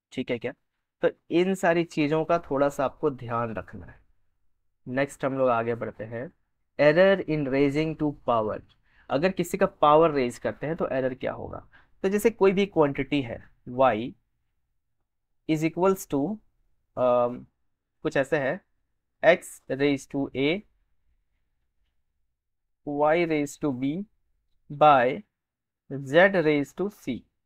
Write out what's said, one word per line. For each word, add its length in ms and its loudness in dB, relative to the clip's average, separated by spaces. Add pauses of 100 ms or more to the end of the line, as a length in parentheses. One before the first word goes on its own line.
(120)
ठीक 180 -8
है 80 -4
क्या? 140 -8 (500)
तो 60 4 (220)
इन 240 2
सारी 300 0
चीज़ों 400 -2
का 140 0
थोड़ा 300 0
सा 160 -6
आपको 260 -2
ध्यान 440 -6
रखना 320 -14
है। 140 -20 (880)
नेक्स्ट 360 -6
हम 100 -2
लोग 140 2
आगे 260 0
बढ़ते 300 -10
हैं, 280 -12 (480)
error 480 4
in 200 -4
raising 540 0
to 120 -2 (140)
power। 340 -2 (480)
अगर 220 0
किसी 260 -4
का 80 2
पावर 440 4
रेज 280 -2
करते 280 -6
हैं 100 -6
तो 120 -4
एरर 260 -2
क्या 180 -6
होगा? 360 -14 (340)
तो 60 0
जैसे 220 0
कोई 220 2
भी 140 0
क्वांटिटी 560 0
है, 280 -12 (180)
y 440 0 (1400)
is 120 -2
equals 520 -2
to, 240 -4 (600)
अम, 480 0 (560)
कुछ 140 -4
ऐसे 220 0
है, 220 -4 (640)
x 160 6 (300)
raise 440 -2
to 220 -6
a, 240 -2 (2250)
y 380 2
raise 380 -4
to 180 -2
b 220 -4 (680)
by 500 4 (680)
z 400 4
raise 480 0
to 280 -8
c, 100 -6 (280)